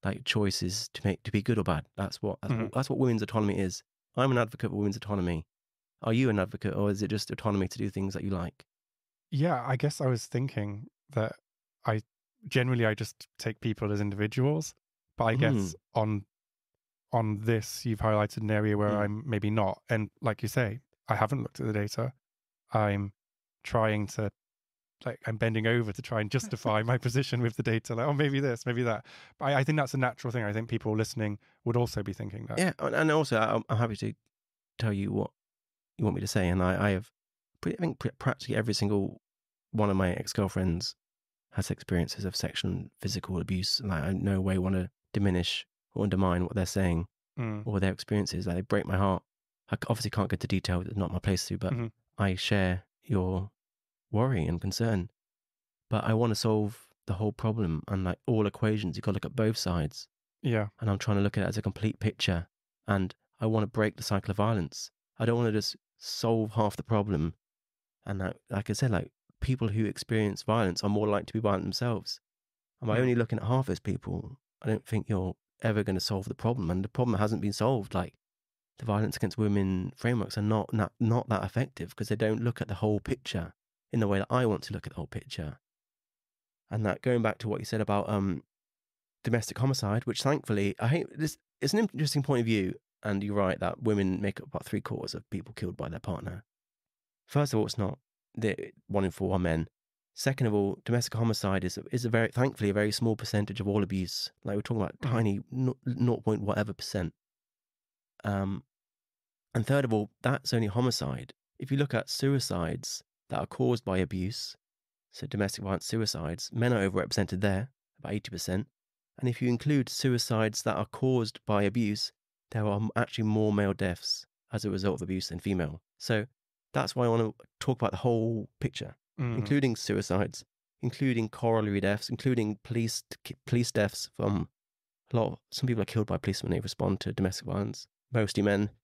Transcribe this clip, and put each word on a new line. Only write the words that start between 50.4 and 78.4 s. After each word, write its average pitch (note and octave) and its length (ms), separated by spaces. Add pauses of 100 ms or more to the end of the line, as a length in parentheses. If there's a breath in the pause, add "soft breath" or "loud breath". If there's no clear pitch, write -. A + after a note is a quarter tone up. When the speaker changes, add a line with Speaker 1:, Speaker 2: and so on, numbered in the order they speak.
Speaker 1:
detail. F2+ 340
It's G#2+ 160
not F#2 160
my F#2 60
place F#2+ 280
to, G2 100
but G2 160
Speaker 2:
Mm-hmm. A#2+ 140 (300)
Speaker 1:
I F#2+ 180
share F#2 480 (200)
your F#2+ 480 (600)
worry G#2+ 340
and E2+ 140
concern. G2+ 500 (800)
But A2 140
I A2+ 100
wanna A2+ 220
solve G#2+ 520 (200)
the G#2 60
whole G#2 180
problem G#2 560
and, G2 160
like, F2+ 240
all A2 200
equations. G#2+ 500
You've - 60
gotta G2 120
look G2+ 100
at - 100
both A2 220
sides. E2+ 500 (340)
Speaker 2:
Yeah. A2 260 (120)
Speaker 1:
And A2 100
I'm G2 80
trying G#2 200
to G2+ 60
look G2+ 140
at G2+ 60
it G2 40
as G2+ 100
a - 40
complete - 380
picture. F2 480 (400)
And F#2+ 260 (260)
I A2+ 60
wanna A2 220
break G#2+ 300
the - 60
cycle G2+ 280
of F#2 60
violence. G#2 540 (260)
I A#2 80
don't A#2 120
wanna A#2 140
just G#2 260 (200)
solve A2+ 560
half G#2+ 220
the - 80
problem. G2+ 520 (720)
And G2 160
that, F#2 160 (120)
like G2 200
I G#2+ 40
said, B2 180
like, - 200 (300)
people B2 280
who A2 160
experience G#2 580
violence G#2+ 400
are G#2 60
more G#2 180
likely G2+ 200
to - 60
be A2+ 60
violent G2+ 240
themselves. A2 560 (640)
And A#2+ 60
by A2 100
Speaker 2:
Mm. B2 40
Speaker 1:
only B2+ 140
looking A#2 240
at - 60
half C3 220
those F#2 120
people, F#2 580 (240)
I - 60
don't G#2+ 180
think G#2+ 220
you're F#2 280 (260)
ever G#2+ 220
gonna F#2+ 160
solve G2 280
the - 80
problem. A2+ 360
And F#2 120
the A#2 60
problem B2 300
hasn't G#2 220
been G2+ 120
solved. A2+ 400
Like, - 220 (600)